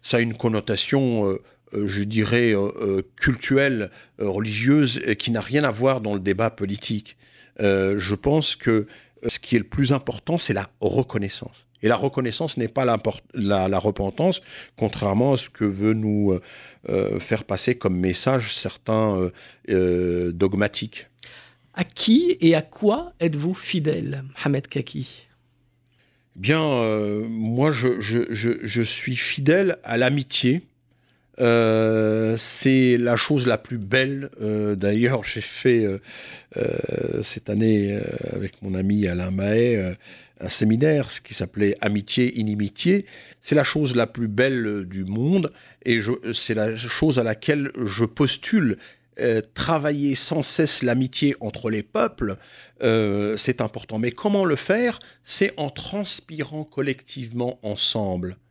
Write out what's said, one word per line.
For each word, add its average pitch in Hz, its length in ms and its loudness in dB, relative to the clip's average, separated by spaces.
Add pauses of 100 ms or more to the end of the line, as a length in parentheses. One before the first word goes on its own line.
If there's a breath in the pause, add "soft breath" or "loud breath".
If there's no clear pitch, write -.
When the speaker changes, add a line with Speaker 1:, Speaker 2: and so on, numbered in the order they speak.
Speaker 1:
ça - 140 0
a - 20 4
une 117 160 0
connotation, 113 920 0
euh, 95 140 -2 (320 soft breath)
euh, 101 140 -2
je 101 160 -2
dirais, 113 500 2
euh, 101 160 0 (120)
euh, 98 200 0 (140)
cultuelle, 131 760 0 (300 soft breath)
euh, 104 100 -2
religieuse, 113 760 2
et 113 100 2
qui - 160 -4
n'a 113 100 0
rien 123 220 0
à 131 80 2
voir 127 280 0
dans 107 140 -4
le 101 60 -2
débat 98 320 0
politique. 101 680 -6 (440 soft breath)
Euh, 98 360 2
je 98 160 -2
pense 147 420 0
que, - 160 -2
euh, - 560 -4
ce - 120 -4
qui - 160 -2
est 113 40 6
le 104 60 -2
plus 135 260 0
important, 143 460 -2
c'est - 160 -2
la 98 160 -4 (120)
reconnaissance. 101 840 -2 (160)
Et 107 60 2
la 117 80 6
reconnaissance 135 600 -2
n'est 117 100 -2
pas 135 160 -2
l'import-, 113 380 0 (120)
la, 98 360 2
la 95 100 2
repentance, 104 600 0 (340 loud breath)
contrairement 107 580 2
à 127 40 2
ce - 120 -6
que - 140 -6
veut 104 300 2
nous, 104 380 2
euh, 90 100 0 (480 loud breath)
euh, 98 320 0
faire 107 240 -4
passer 92 300 0
comme 92 220 0
message 104 560 0
certains, 110 640 -2
euh, 92 160 0 (380 loud breath)
euh, 90 640 2
dogmatiques. 98 760 -2 (680 loud breath)
Speaker 2:
À 180 120 -2
qui 330 560 2
et 165 120 6
à 156 80 2
quoi 240 600 -2
êtes-vous 165 320 0
fidèle, 147 720 -4 (180)
Ahmed 139 240 0
Kaki ? - 600 -10 (1080)
Speaker 1:
Bien, 143 260 0
euh, 110 680 0
moi, 113 420 0
je, 117 300 0
je, 113 280 0
je, 113 220 -2 (100)
je 113 200 -2
suis 123 340 -4
fidèle 165 680 2
à 117 120 -4
l'amitié. 135 680 2 (760)
Euh, 110 960 4
c'est 127 600 4
la 120 180 2
chose 127 320 2
la 113 100 2
plus - 200 -8
belle. 131 520 0 (120)
Euh, 104 340 0
d'ailleurs, 107 480 2
j'ai - 160 -8
fait, 117 460 2
euh, 98 160 -4 (560 loud breath)
euh, 50 680 -4
cette - 260 -8
année, 104 440 2
euh, 104 80 -4 (320)
avec - 280 -8
mon 98 120 -6
ami 98 340 2
Alain 90 240 -2
Mahé, 107 460 2
euh, 92 160 -4 (480 loud breath)
un 95 80 -8
séminaire, 135 600 2
ce - 80 -10
qui - 140 -14
s'appelait 101 480 0
Amitié, 107 580 0
Inimitié. 107 680 0 (360 loud breath)
C'est - 140 0
la 143 100 4
chose 143 300 0
la 117 120 2
plus 117 220 -4
belle 107 560 0
du 95 180 -8
monde 143 480 0 (320 soft breath)
et 117 160 2
je, 107 120 -2 (200)
c'est - 220 -4
la 110 240 -2
chose 127 420 0
à 117 40 2
laquelle 139 480 -2 (140)
je 104 200 0
postule. 135 720 0 (420 loud breath)
Euh, 117 220 2 (120)
travailler 147 640 0
sans 156 280 -2
cesse - 380 0
l'amitié 131 600 0
entre 110 280 -6
les 107 140 -2
peuples, 214 540 -4 (460 loud breath)
euh, 107 520 2
c'est 127 240 -2
important. 110 400 -6
Mais 120 120 -2
comment 202 340 0
le 156 100 2
faire ? 226 440 -2 (260 loud breath)
C'est - 320 0
en 147 120 -4
transpirant 156 920 -8
collectivement 127 960 -6
ensemble. 98 760 -2 (140)